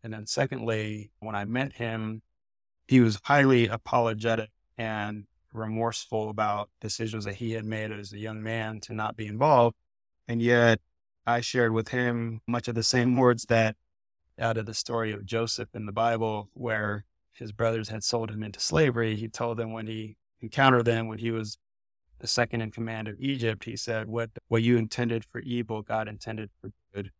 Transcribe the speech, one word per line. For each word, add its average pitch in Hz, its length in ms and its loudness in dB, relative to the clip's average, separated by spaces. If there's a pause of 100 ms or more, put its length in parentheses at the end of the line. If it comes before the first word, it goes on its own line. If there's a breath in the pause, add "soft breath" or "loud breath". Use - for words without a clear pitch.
And 110 100 -8
then 107 140 -12
secondly, 110 800 -2 (120)
when 107 140 -6
I 101 100 -2
met 131 280 -2
him, 113 480 -6 (640)
he 131 120 8
was 110 240 6
highly 135 440 6
apologetic 113 840 0 (260)
and 107 480 -6 (280)
remorseful 110 760 -4
about 104 400 -2 (120)
decisions 110 440 -6
that 101 100 -6
he 113 180 -4
had 107 120 -6
made 110 260 -4
as 101 220 -12
a 101 60 -14
young 107 240 -8
man 110 380 -4
to - 120 -12
not 110 240 -4
be 110 80 -6
involved. 117 500 4 (520)
And 117 120 -2
yet 117 420 6 (420)
I 120 180 2
shared 117 300 2
with 113 180 -2
him 117 580 -2
much 120 200 -2
of 120 60 -4
the 113 80 0
same 123 340 4
words 123 300 4
that 113 300 2 (640)
out 113 180 0
of 107 80 -4
the 113 80 -10
story 113 380 -2
of 101 120 -8
Joseph 113 520 -4
in 107 100 -8
the 101 60 -8
Bible, 110 640 0
where 107 520 -4 (260)
his 113 200 -14
brothers 113 380 -2
had 110 140 -8
sold 113 280 -2
him 107 100 -8
into 107 180 -10
slavery. 117 560 2
He 110 120 -6
told 117 300 -4
them 113 140 -6
when 110 140 -8
he 110 320 -10 (240)
encountered 123 440 6
them, 113 220 2
when 107 120 -8
he 117 100 -4
was 110 300 -6 (580)
the - 100 -12
second 117 340 0
in 110 100 -6
command 113 360 -6
of 104 120 -10
Egypt, 120 460 -2
he 113 120 -10
said, 110 300 -4
"What, 113 240 -4 (160)
what 113 160 4
you 120 140 6
intended 117 460 -2
for - 180 -12
evil, 117 420 -6
God 110 240 -2
intended 107 420 -10 (100)
for 107 120 -14 (200)
good." 101 280 -8